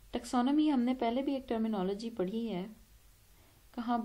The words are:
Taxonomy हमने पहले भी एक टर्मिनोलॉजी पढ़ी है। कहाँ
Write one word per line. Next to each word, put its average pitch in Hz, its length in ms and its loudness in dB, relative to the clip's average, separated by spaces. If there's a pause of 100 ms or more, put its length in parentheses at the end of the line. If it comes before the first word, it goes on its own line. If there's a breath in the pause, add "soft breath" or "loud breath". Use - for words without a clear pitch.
(140 soft breath)
Taxonomy 277 560 2
हमने 254 260 4
पहले 254 260 0
भी 277 140 -2
एक 254 120 -6
टर्मिनोलॉजी 220 640 -2
पढ़ी 226 340 -2
है। 185 160 -4 (1120 soft breath)
कहाँ 240 300 0